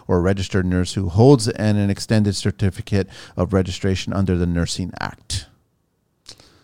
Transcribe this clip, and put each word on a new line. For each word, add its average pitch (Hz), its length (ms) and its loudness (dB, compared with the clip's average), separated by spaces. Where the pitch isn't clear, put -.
or 92 120 2
registered 95 460 0
nurse 90 280 0
who 98 160 -4
holds 113 360 6
an, 107 300 0
an 101 140 0
extended 104 440 0
certificate 98 720 -2
of 90 160 -2
registration 95 600 -2
under 92 240 0
the 87 100 0
Nursing 87 520 -4
Act. - 480 -10